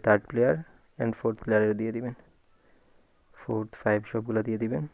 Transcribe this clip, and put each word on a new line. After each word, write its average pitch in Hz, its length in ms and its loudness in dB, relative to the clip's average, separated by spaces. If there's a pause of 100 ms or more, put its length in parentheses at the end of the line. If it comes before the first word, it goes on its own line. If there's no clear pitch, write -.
থার্ড 104 240 6
প্লেয়ার 123 260 2 (460)
and 117 180 0
ফোর্থ 113 260 -2
প্লেয়ারের 107 360 4
দিয়ে 110 160 -2
দিবেন, 131 160 -6 (1300)
ফোর্থ, 110 280 -4 (120)
ফাইভ 107 180 2 (120)
সবগুলা 113 360 -2
দিয়ে 110 160 -2
দিবেন। 135 200 -2 (100)